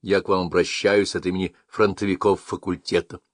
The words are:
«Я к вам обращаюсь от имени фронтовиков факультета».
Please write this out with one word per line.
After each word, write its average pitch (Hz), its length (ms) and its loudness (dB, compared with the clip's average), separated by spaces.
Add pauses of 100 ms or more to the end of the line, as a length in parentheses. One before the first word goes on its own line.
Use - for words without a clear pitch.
«Я 95 200 2
к - 80 -12
вам 92 180 2
обращаюсь 98 680 2
от 98 100 -4
имени 92 300 -2 (120)
фронтовиков 98 720 0
факультета». - 800 -4 (140)